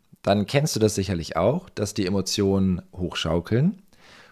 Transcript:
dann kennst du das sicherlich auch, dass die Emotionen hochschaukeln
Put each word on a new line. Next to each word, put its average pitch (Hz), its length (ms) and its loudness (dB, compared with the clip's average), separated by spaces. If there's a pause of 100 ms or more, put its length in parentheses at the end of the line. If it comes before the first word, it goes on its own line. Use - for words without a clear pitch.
(220)
dann 101 240 2
kennst 147 280 0
du 110 60 -2
das 107 160 4
sicherlich 90 400 -4
auch, 113 340 0
dass - 240 -6
die 95 120 -2
Emotionen 95 760 0 (100)
hochschaukeln 90 920 -2 (500)